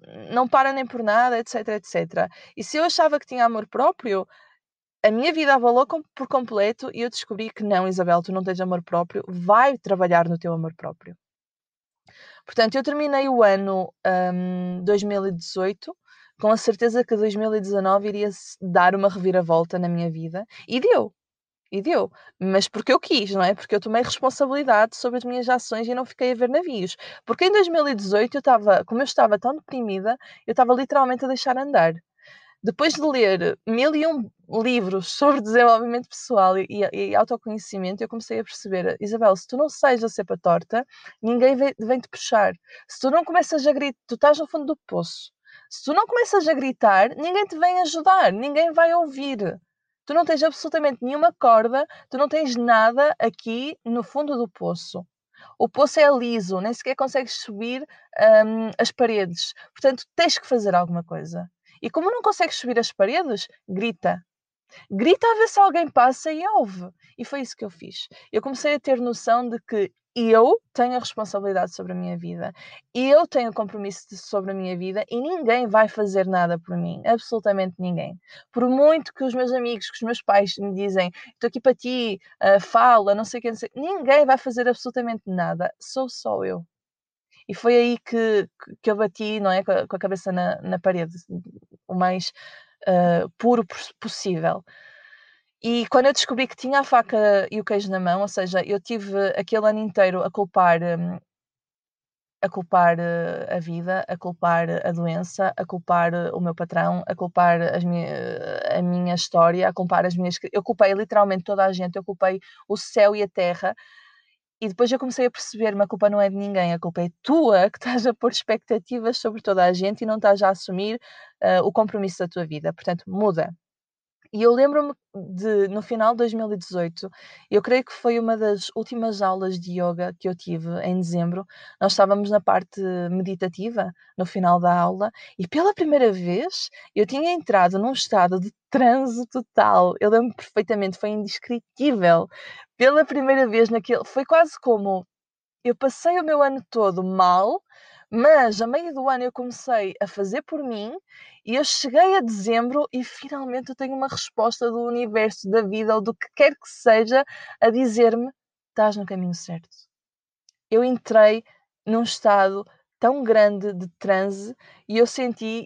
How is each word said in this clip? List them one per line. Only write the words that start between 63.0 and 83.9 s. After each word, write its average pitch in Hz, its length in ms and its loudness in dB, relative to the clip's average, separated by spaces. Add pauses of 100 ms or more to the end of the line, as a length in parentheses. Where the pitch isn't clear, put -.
grita. 185 560 -4 (680)
Grita 240 360 2
a 466 100 4
ver 440 120 4
se 415 120 2
alguém 339 300 4
passa 262 420 2
e 311 180 -6
ouve. 196 400 0 (280)
E 247 60 -14
foi 277 180 -10
isso 240 140 -12
que - 80 -14
eu 208 60 -10
fiz. - 380 -16 (240)
Eu 214 100 -2
comecei 277 340 -4
a 285 40 -4
ter 262 200 0
noção 240 480 -2
de 233 140 -8
que 202 300 -4 (240)
eu 233 440 6 (140)
tenho 247 220 0
a 247 40 -2
responsabilidade 196 720 -4
sobre 180 200 -12
a - 20 -8
minha 180 220 -8
vida. 175 340 -10 (420)
Eu 277 340 4
tenho 240 240 -2
o - 20 -16
compromisso 202 560 -8
de, 190 80 -20
sobre 196 340 -6
a - 20 -8
minha 185 240 -6
vida 185 320 -6
e 240 120 -6
ninguém 254 460 -2
vai 214 200 4
fazer 196 400 -2
nada 175 320 0
por 175 160 -10
mim. 170 300 -6
Absolutamente 208 720 0
ninguém. 175 400 -6 (320)
Por 247 160 0
muito 285 460 4
que - 100 -8
os 254 100 -2
meus 247 200 -2
amigos, 240 360 -6
que - 60 -18
os - 60 -18
meus 233 200 -6
pais 202 360 2
me 202 160 -6
dizem, 190 380 -2 (220)
"Estou - 140 -4
aqui 233 140 -6
para 254 140 4
ti, 240 440 -6 (200)
ah, 196 200 6
fala, 226 560 4
não 214 80 -2
sei 233 160 -10
o - 20 -8
que, 233 80 -4
não 226 60 -4
sei", - 200 -12
ninguém 294 500 2